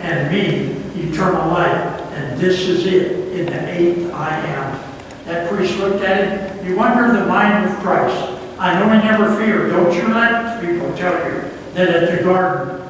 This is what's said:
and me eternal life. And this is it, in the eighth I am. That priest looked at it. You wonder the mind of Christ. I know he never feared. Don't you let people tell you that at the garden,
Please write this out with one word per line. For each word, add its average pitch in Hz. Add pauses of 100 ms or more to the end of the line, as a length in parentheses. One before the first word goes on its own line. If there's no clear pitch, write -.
and 156
me 180 (140)
eternal 170
life. - (120)
And 131
this 185
is 175
it, -
in 170
the -
eighth 175
I 156
am. 139 (460)
That 170
priest -
looked 196
at 190
it. -
You 185
wonder 233
the 185
mind 202
of -
Christ. - (300)
I 175
know 208
he 220 (100)
never 208
feared. 208
Don't 175
you 220
let 233
people 170
tell 180 (120)
you - (240)
that 180
at 170
the 180
garden, 180